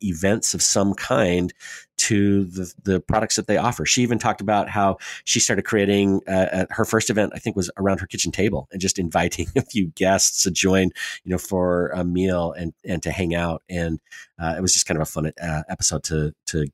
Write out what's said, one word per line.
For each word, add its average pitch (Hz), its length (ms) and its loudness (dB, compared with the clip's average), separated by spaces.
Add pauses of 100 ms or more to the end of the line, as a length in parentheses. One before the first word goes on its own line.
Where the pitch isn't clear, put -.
events 98 500 0
of 90 80 -6
some 101 340 2
kind 90 600 2 (440)
to 101 480 4
the, 90 360 -8
the 95 160 2
products 110 380 0
that 104 100 -2
they 101 120 2
offer. 92 280 0
She - 160 2
even 117 160 2
talked 113 220 0
about 101 280 2
how 98 280 2 (280)
she - 140 0
started 104 260 2
creating, 101 640 4
uh, 95 260 2
uh, 92 180 0
her 113 140 0
first 110 260 2
event, 101 220 2
I - 60 -10
think, 110 160 -4
was 90 220 -2
around 98 240 0
her 92 80 -8
kitchen - 240 -4
table 92 400 -2
and 95 80 -8
just 92 180 0
inviting 87 540 -2
<laughs> - 40 -2
a 135 60 2
few 101 320 -2
guests - 480 2
to 98 80 2
join, 92 400 2 (320)
you 90 80 -12
know, 92 80 0
for 90 520 0
a 90 120 -4
meal 90 560 0
and, 85 160 -8 (100)
and 85 200 -4
to 82 80 -4
hang 85 240 -2
out. 85 340 -2
And, 85 300 -4 (360)
uh, 82 220 -4
it 92 40 -4
was 92 100 0
just - 140 0
kind 80 140 -2
of - 20 0
a 78 40 -2
fun, 78 240 -4 (100)
uh, 80 280 -4
episode - 360 -4
to, 76 300 -2 (120)
to 78 280 -2